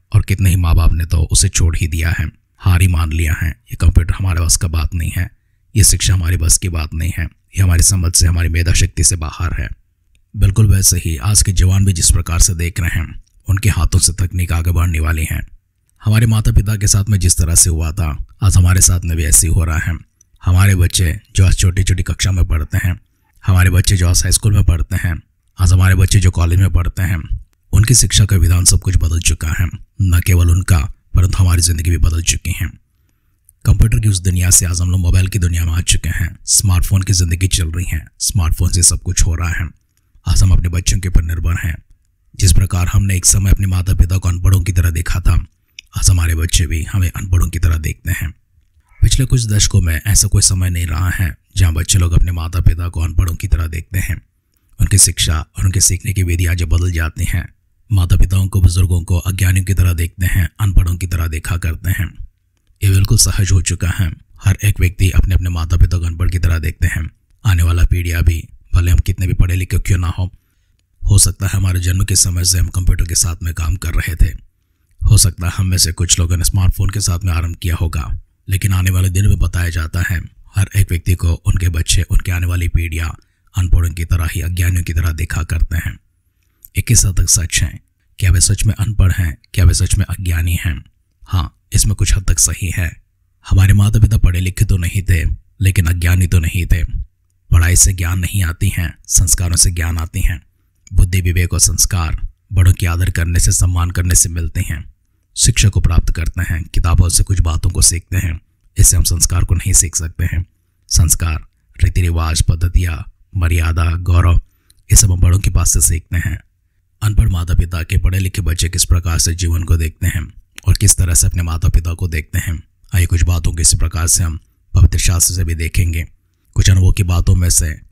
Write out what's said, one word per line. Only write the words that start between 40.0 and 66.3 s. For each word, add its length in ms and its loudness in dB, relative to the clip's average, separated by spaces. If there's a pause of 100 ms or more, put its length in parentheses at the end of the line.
आज 160 4
हम 80 4
अपने 180 4
बच्चों 320 0
के 80 -6
ऊपर 140 4
निर्भर 320 -2 (100)
हैं। 180 -6 (540)
जिस 160 2
प्रकार 400 2
हमने 240 0
एक 100 -4
समय 240 2
अपने 160 2
माता 280 -2
पिता 240 2
को 100 -2
अनपढ़ों 340 2
की 100 -2
तरह 180 0
देखा 300 -2
था, 260 2 (520)
आज 120 2
हमारे 240 0
बच्चे 320 0
भी 180 -4
हमें 320 -2
अनपढ़ों 320 0
की 100 -6
तरह 180 2
देखते 360 -8
हैं। 180 -6 (720)
पिछले 220 2
कुछ 220 0
दशकों 340 0
में 260 -2
ऐसा 220 2
कोई 140 2
समय 280 0
नहीं 160 -4
रहा 240 -2
है 260 -4 (200)
जहाँ 180 4
बच्चे 240 0
लोग 140 2
अपने 200 4
माता 280 -4
पिता 280 2
को 120 -8
अनपढ़ों 340 -2
की 140 -6
तरह 180 -2
देखते 320 -8
हैं। 240 -6 (580)
उनकी 180 2
शिक्षा 480 0 (120)
और 60 -2
उनके 160 0
सीखने 320 -2
की 100 -2
विधियाँ 320 0
जब 140 -2
बदल 240 0
जाती 320 -4
हैं, 300 -6 (380)
माता 240 2
पिताओं 320 2
को, 120 -2
बुजुर्गों 420 2
को 160 -2
अज्ञानियों 460 -2
की 100 -2
तरह 180 2
देखते 340 -4
हैं, 240 0 (100)
अनपढ़ों 360 2
की 100 -8
तरह 200 -4
देखा 300 -6
करते 340 -6
हैं। 240 -6 (720)
ये 60 2
बिल्कुल 280 2
सहज 340 0
हो 100 4
चुका 280 -4
है। 220 -2 (320)
हर 200 2
एक 160 0
व्यक्ति 300 0
अपने 240 2
अपने 140 -2
माता 280 -2
पिता 220 4
को 60 -4
अनपढ़ 260 -2